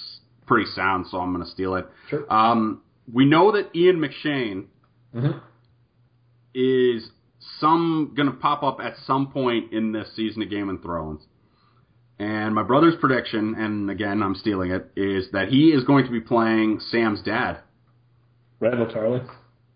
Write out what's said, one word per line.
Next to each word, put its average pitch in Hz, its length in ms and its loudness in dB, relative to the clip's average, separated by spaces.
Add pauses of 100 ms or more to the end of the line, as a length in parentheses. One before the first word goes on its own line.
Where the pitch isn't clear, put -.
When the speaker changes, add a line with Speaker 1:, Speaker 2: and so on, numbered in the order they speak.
(460)
Speaker 1:
pretty 104 260 2
sound, 92 380 -2
so 95 100 -6
I'm 90 120 -4
gonna 87 140 -6
steal 92 300 -6
it. 92 100 -6 (240)
Speaker 2:
Sure. - 220 -6
Speaker 1:
Um, 110 500 2 (300)
we 127 140 4
know 165 280 6
that 196 220 -2
Ian 180 240 6
McShane 131 680 -4 (500)
Speaker 2:
Mm-hmm. 139 220 -2 (1160)
Speaker 1:
is 127 560 2 (500)
some, 160 560 2
gonna 139 160 2
pop 147 320 -2
up 135 180 -2
at 117 120 -8 (120)
some 135 260 0
point 120 420 -2
in 110 180 -2
this 107 240 -8
season 110 260 -6
of 98 80 -6
Game 101 200 -4
of 90 120 -8
Thrones. 80 400 -8 (1000)
And 107 340 -4
my 107 100 0
brother's 151 360 4
prediction, 113 580 -2
and 107 320 -4
again, 101 320 -4
I'm 95 140 -2
stealing 92 360 -2
it, 92 240 -6
is 98 360 -2
that 95 180 -2
he 147 200 6
is 139 160 4
going 139 200 4
to 117 60 -8
be 117 100 -4
playing 110 580 2
Sam's 113 440 0
dad. 104 360 -4 (1000)
Speaker 2:
Randall 117 280 0
Tarly. 120 400 -4 (480)